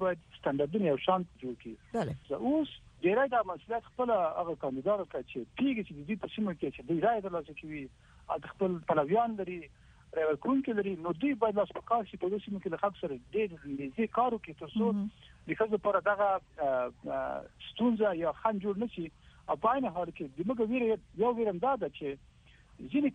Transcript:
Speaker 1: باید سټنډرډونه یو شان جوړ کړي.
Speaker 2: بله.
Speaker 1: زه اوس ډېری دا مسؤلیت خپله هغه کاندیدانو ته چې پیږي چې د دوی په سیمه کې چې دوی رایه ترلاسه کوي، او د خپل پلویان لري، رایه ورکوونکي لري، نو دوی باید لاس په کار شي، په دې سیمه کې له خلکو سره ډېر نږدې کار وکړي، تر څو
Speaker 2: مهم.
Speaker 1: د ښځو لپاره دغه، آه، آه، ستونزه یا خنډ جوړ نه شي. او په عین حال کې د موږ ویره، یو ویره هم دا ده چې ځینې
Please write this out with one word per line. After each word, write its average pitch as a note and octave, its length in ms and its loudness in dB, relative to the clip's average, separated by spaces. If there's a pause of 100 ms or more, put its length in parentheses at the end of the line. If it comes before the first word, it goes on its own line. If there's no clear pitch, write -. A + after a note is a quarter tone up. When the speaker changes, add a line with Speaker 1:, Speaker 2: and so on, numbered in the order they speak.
Speaker 1:
باید F3+ 180 0 (160)
سټنډرډونه D3 540 0
یو C3+ 160 2
شان F#3 180 4 (160)
جوړ B2+ 220 -6
کړي. A2+ 120 -10 (220)
Speaker 2:
بله. D3+ 180 0 (140)
Speaker 1:
زه C#3+ 80 -2
اوس C#4+ 340 0 (320)
ډېری A3+ 300 4
دا B3 160 4
مسؤلیت G#3 400 -6
خپله B3 260 0 (220)
هغه E3+ 260 -2
کاندیدانو D#3 520 0
ته D3+ 40 -4 (120)
چې - 80 -10 (180)
پیږي B3 300 2
چې - 100 -14
د C#3+ 100 -12
دوی G#3 160 -4
په - 140 -6
سیمه G3+ 180 0
کې D3+ 220 -4
چې - 120 -16
دوی E3 180 0
رایه A3 200 2
ترلاسه D#3 320 -6
کوي، D3+ 240 -8 (480)
او D#3+ 140 -2
د - 100 -14
خپل F#3 240 0 (140)
پلویان G#3 480 4
لري، F3+ 180 -6 (580)
رایه D#3 140 2
ورکوونکي A#3+ 480 2
لري، G3 240 0
نو F3 100 0 (120)
دوی C#4+ 80 4 (100)
باید G#3+ 180 4
لاس F#3 180 -2
په - 120 -8
کار A#3 200 2
شي، F3+ 120 -14
په F3+ 100 0
دې G#3 120 -2
سیمه G3 180 -6
کې F3 120 -4
له - 100 -6
خلکو G3+ 180 -2
سره C#3+ 160 -4 (160)
ډېر G#3+ 180 0
نږدې C#3+ 540 -4 (120)
کار B3+ 160 4
وکړي، E3+ 280 -8
تر D#3 140 -10
څو G#3+ 160 2
Speaker 2:
مهم. G#3 180 -2 (380)
Speaker 1:
د - 100 -2
ښځو A3 200 0
لپاره G3 280 2
دغه، G3+ 240 4 (380)
آه، B2+ 200 2 (300)
آه، C3+ 240 -4 (240)
ستونزه G#3+ 560 2
یا D#3+ 180 2
خنډ A3 240 2
جوړ G3+ 200 0
نه A#3+ 100 -2
شي. E3+ 120 -6 (420)
او D#3+ 80 0
په A3 180 4
عین C4+ 100 2 (140)
حال F3 180 -2
کې E3+ 80 -8 (140)
د F3 100 -2
موږ B3 120 0 (100)
ویره، A#3 280 2 (260)
یو B3 100 4
ویره A3 200 0
هم F3 120 -6
دا C4+ 160 4
ده D3+ 160 -2
چې C#3 200 -6 (720)
ځینې C#4+ 220 4